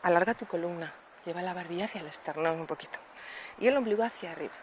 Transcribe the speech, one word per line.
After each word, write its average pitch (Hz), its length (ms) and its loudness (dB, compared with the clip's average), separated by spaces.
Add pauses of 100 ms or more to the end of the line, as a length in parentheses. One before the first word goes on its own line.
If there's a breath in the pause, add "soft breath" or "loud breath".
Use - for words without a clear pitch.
Alarga 180 320 6
tu 220 100 -8
columna. 170 480 -4 (320)
Lleva 175 160 -4
la 180 140 -2
barbilla 175 300 -2
hacia 208 160 -6
el 151 60 -8
esternón 160 520 0
un 160 80 -6
poquito. - 320 -8 (580 loud breath)
Y 208 100 6
el 269 80 8
ombligo 226 280 4
hacia 202 280 -4
arriba. 160 320 -8